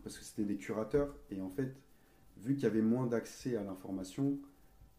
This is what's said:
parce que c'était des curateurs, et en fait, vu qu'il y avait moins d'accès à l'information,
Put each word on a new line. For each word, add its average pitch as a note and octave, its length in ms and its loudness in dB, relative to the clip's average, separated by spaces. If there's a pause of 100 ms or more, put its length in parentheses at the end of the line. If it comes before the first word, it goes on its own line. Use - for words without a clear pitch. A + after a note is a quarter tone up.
parce - 120 -10
que - 80 -16
c'était - 200 -4
des G2+ 120 0
curateurs, A2+ 560 0 (200)
et F#2+ 80 -4
en F#2+ 100 -4
fait, C3 240 -2 (640)
vu A#2+ 180 0
qu'il C#3 80 0
y B2 40 8
avait A2 140 4
moins A#2 280 6
d'accès A#2 480 -2
à G2+ 80 0
l'information, F#2+ 720 -2 (600)